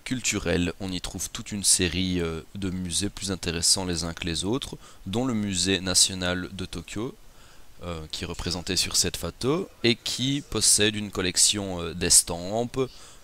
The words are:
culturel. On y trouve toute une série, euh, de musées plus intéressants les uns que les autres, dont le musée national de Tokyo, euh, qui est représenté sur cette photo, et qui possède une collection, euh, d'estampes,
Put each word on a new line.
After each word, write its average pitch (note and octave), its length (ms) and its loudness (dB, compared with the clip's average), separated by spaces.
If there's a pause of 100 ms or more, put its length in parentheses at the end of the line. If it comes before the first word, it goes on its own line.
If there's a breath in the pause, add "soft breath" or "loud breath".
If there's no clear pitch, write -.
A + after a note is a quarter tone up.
culturel. F2 760 2
On F#2+ 100 -4
y F2+ 120 -4
trouve - 280 -6
toute - 220 -8
une G2+ 140 -4
série, F2+ 560 4
euh, E2 220 -2 (120)
de G2 140 -2
musées F#2 400 -2
plus - 200 -6
intéressants F2 540 2
les F2 220 -2
uns E2 80 -4
que - 100 -8
les E2+ 220 -2
autres, A#2+ 320 -2 (280 loud breath)
dont A2 200 -2
le B2+ 80 0
musée F#2+ 480 2
national F2+ 720 2
de F#2 100 -6
Tokyo, G2+ 500 -6 (720 soft breath)
euh, E2 260 -8
qui - 140 -6
est E2+ 40 -6
représenté F2+ 500 -2
sur - 180 0
cette - 220 2
photo, C3+ 500 -2 (160)
et A#2 140 4
qui C#3 520 -2
possède G#2+ 460 4
une G#2 160 -4
collection, F#2 680 2
euh, E2 120 -4
d'estampes, F#2+ 960 2 (340 loud breath)